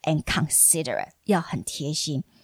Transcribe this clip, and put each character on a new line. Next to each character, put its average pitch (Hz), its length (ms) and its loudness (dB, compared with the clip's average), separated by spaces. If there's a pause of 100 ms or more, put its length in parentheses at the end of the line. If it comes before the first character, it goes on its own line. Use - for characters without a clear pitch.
and 156 200 0
considerate， - 880 2 (160)
要 180 160 2
很 - 220 -6
贴 - 280 -6
心。 151 320 -2 (200)